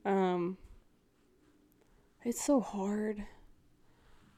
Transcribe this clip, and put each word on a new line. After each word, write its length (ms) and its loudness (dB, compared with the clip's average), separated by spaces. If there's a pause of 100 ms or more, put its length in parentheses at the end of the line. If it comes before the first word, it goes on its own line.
Um, 520 2 (1700)
it's 180 -2
so 180 4
hard. 640 -2 (1120)